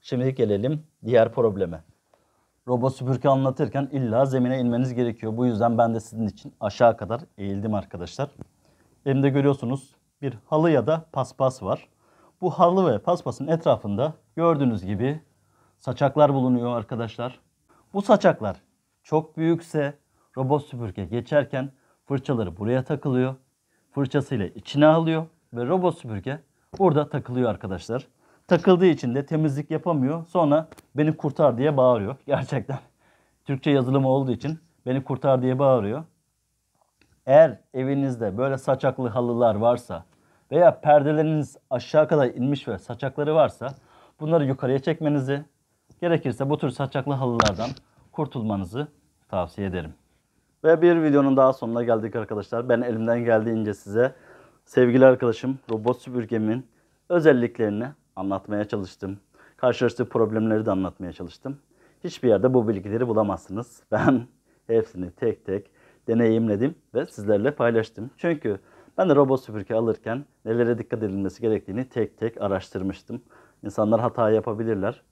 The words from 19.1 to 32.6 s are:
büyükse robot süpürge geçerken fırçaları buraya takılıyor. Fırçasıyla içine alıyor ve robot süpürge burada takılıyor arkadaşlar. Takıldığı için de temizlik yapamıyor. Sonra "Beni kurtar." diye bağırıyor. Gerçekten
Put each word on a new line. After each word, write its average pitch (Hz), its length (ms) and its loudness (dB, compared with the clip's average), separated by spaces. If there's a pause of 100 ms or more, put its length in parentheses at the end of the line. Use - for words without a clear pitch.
büyükse 160 640 -2 (380)
robot 135 260 0
süpürge 113 420 -10
geçerken 131 680 -4 (320)
fırçaları 117 520 -4
buraya 120 280 -2
takılıyor. 131 500 -2 (560)
Fırçasıyla 135 560 -2
içine - 400 0
alıyor 160 400 2 (260)
ve 120 140 -6
robot 180 320 0
süpürge 120 420 -8 (380)
burada 151 300 4
takılıyor 123 420 -2
arkadaşlar. 101 580 -8 (400)
Takıldığı 180 380 6
için 131 280 2
de 139 120 -2
temizlik 151 440 -2
yapamıyor. 156 560 -2
Sonra 156 420 2 (260)
"Beni 151 220 2
kurtar." 143 420 2
diye 143 180 2
bağırıyor. 123 400 2 (100)
Gerçekten 135 520 -4 (680)